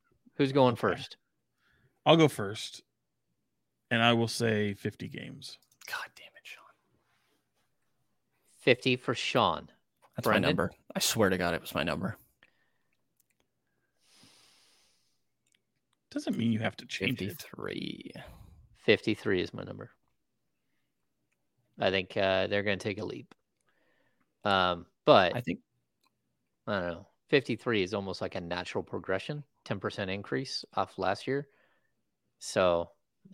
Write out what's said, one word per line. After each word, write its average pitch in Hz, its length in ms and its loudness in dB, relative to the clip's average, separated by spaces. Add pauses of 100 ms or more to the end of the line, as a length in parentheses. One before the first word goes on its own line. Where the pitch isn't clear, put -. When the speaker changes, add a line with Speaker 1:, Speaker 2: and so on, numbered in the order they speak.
(360)
Speaker 1:
Who's 139 140 2
going 131 220 6
Speaker 2:
Okay. - 80 -4
Speaker 1:
first? - 360 -2 (880)
Speaker 2:
I'll 151 120 8
go 160 120 8
first, - 540 -8 (1080)
and 117 120 2
I 120 100 6
will 117 160 2
say 104 460 0
fifty - 340 -8
games. - 480 -14 (300)
Speaker 3:
God - 180 -8 (120)
damn - 100 -20
it, - 160 -20
Sean. - 220 -20 (1900)
Speaker 1:
Fifty 127 380 4
for 127 180 -2
Sean. 90 560 0 (460)
Speaker 3:
That's - 100 -4
Speaker 1:
Brendan? 104 160 4
Speaker 3:
my 80 60 2
number. - 220 0 (240)
I - 40 -4
swear 107 320 2
to 92 80 0
God, 87 160 0
it - 80 -4
was - 120 -10
my 69 100 -2
number. 87 340 -4 (4000)
Speaker 2:
Doesn't 294 260 -4
mean 113 160 0
you 110 80 0
have 107 160 -4
to 123 100 -18
change 120 360 -4
it. 95 80 -6
Speaker 3:
Fifty-three. - 840 -10 (640)
Speaker 1:
Fifty-three 101 640 2
is 87 120 -4
my - 120 -12
number. 101 260 -14 (1900)
I 98 100 4
think, 95 260 0
uh, 95 300 2
they're 101 160 0
gonna 98 140 0
take 98 240 -6
a - 40 -8
leap. - 300 -10 (1120)
Um, 90 420 2 (180)
but 107 300 8
Speaker 3:
I 120 60 -4
think - 200 -4 (1080)
Speaker 1:
I 104 140 0
don't 87 100 -4
know. 85 160 -10 (220)
Fifty-three 120 540 2
is 92 120 -2
almost 98 260 -4
like 95 160 -6
a 92 40 -8
natural 87 440 -6
progression, 95 580 -6 (220)
ten 101 160 -6
percent 104 300 -4
increase 113 540 -6 (100)
off - 240 -2
last 95 280 -2
year. 139 220 -4 (880)
So 87 520 2 (420)